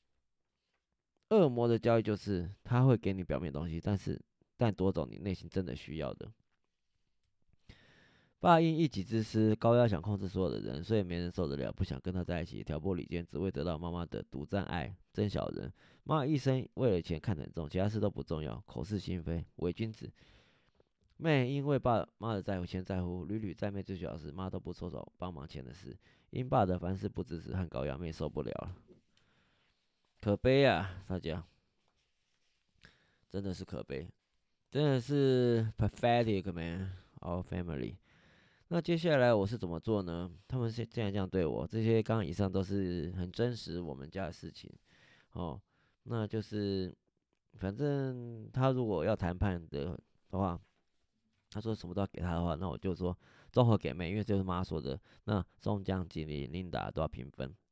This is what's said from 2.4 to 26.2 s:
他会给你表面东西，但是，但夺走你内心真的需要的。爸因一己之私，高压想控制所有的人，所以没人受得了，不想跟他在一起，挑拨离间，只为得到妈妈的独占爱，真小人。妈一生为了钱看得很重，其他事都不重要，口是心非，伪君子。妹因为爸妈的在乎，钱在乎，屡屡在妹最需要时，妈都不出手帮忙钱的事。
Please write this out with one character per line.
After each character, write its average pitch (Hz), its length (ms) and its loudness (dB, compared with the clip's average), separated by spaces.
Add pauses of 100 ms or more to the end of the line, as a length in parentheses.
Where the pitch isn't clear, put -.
他 123 220 4
会 131 120 8
给 104 160 0
你 95 120 -4
表 73 160 -2
面 76 120 -4
东 73 160 -4
西， 82 120 -4
但 101 160 2
是， - 240 -4 (360)
但 113 160 2
夺 92 200 2
走 82 140 -2
你 52 120 -10
内 95 160 -4
心 - 140 -10
真 95 160 -2
的 67 100 -6
需 - 220 -10
要 67 160 -4
的。 - 180 -12 (2000)
爸 170 200 10
因 165 160 4
一 160 120 6
己 95 160 -4
之 110 180 2
私， 110 320 4
高 117 220 6
压 120 100 8
想 95 160 2
控 101 160 0
制 98 100 -4
所 95 140 0
有 85 80 2
的 53 100 -4
人， 58 220 -6
所 110 140 0
以 104 60 4
没 87 160 -4
人 87 120 -4
受 87 160 -2
得 71 100 -2
了， 67 160 -4
不 - 120 -4
想 65 160 -4
跟 92 120 -6
他 90 120 -2
在 85 180 -2
一 - 20 -6
起， 52 200 -10
挑 76 140 -4
拨 92 160 -2
离 82 120 -4
间， 87 180 -6
只 - 140 -8
为 95 120 -2
得 73 120 -4
到 80 160 -2
妈 85 120 -6
妈 87 140 -4
的 50 180 -6
独 69 220 -10
占 95 200 -2
爱， 78 300 -4 (180)
真 104 180 0
小 - 180 -2
人。 50 240 -8 (320)
妈 151 220 0
一 156 100 2
生 131 380 2
为 127 160 2
了 90 100 2
钱 80 200 -4
看 - 160 -2
得 73 60 -6
很 - 100 -12
重， 78 160 -6
其 90 100 -2
他 98 100 2
事 107 120 -2
都 101 100 2
不 - 120 -6
重 78 200 -4
要， 60 240 -8
口 - 160 -8
是 101 160 -2
心 87 240 -6
非， 82 220 -4 (120)
伪 87 160 -2
君 110 200 -6
子。 - 180 -14 (1080)
妹 139 300 4
因 139 180 -2
为 143 120 4
爸 113 260 2 (140)
妈 113 160 -2
的 95 80 -2
在 95 160 -2
乎， 87 80 -4
钱 92 180 -6
在 92 160 -2
乎， 87 260 -4
屡 104 120 -4
屡 101 160 -6
在 101 160 -4
妹 98 100 -6
最 92 160 -8
需 87 80 -8
要 82 140 -6
时， 76 140 -12
妈 92 180 -6
都 95 80 -6
不 87 140 -8
出 87 180 -8
手 65 280 -10
帮 90 140 -8
忙 76 140 -12
钱 71 180 -12
的 62 80 -14
事。 - 240 -14 (340)